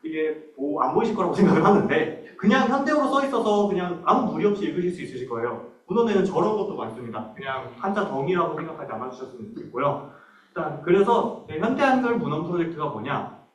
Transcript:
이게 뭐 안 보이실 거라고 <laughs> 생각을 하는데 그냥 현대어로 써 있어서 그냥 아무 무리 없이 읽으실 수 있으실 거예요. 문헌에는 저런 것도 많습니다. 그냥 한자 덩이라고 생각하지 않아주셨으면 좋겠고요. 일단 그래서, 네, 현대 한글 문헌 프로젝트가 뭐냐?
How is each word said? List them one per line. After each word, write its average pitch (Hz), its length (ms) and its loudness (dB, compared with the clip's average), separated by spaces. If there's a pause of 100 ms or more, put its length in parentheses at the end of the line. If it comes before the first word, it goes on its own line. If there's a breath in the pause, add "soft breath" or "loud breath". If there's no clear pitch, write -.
이게 156 340 -2 (200)
뭐 139 240 -2
안 - 120 2
보이실 220 200 2
거라고 180 220 0
<laughs> - 0 -
생각을 170 300 6
하는데 - 720 2
그냥 247 320 4
현대어로 277 400 2
써 269 160 2
있어서 208 420 2
그냥 175 380 -2
아무 226 260 2
무리 156 140 -2
없이 202 200 2
읽으실 175 280 -2
수 - 80 -10
있으실 123 280 -10
거예요. 117 360 -6 (220)
문헌에는 202 360 4
저런 196 320 2
것도 190 220 -2
많습니다. 113 580 -10
그냥 131 420 -8
한자 202 300 -2
덩이라고 165 480 0
생각하지 151 380 -10
않아주셨으면 117 600 -12
좋겠고요. - 540 -4 (400 loud breath)
일단 147 340 -8
그래서, 202 640 4
네, - 120 -6
현대 262 240 0
한글 247 340 4
문헌 160 300 -2
프로젝트가 165 400 -2
뭐냐? 120 500 -6 (180)